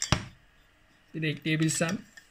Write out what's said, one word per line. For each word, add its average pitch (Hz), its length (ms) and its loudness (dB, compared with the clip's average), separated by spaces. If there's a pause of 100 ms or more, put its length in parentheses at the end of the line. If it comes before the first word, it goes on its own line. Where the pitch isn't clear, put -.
(1160)
Bir 160 60 -6
de 156 80 0
ekleyebilsem 160 680 2 (340)